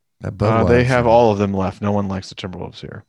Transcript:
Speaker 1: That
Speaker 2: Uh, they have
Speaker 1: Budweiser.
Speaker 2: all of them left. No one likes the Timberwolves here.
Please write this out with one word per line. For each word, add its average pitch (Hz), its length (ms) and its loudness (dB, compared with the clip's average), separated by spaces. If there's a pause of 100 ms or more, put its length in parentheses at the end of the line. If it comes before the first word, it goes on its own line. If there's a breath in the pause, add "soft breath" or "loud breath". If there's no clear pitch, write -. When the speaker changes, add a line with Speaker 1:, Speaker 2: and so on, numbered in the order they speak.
(200)
Speaker 1:
That 98 220 -8
Speaker 2:
Uh, 110 220 2
they 120 200 4
have 123 200 2
Speaker 1:
Budweiser. 120 40 2
Speaker 2:
all 117 240 6
of 98 60 -2
them 101 160 0
left. 92 280 -4
No 104 100 -2
one 101 160 -2
likes 98 200 -8
the - 60 -18
Timberwolves 90 460 -14
here. - 280 -16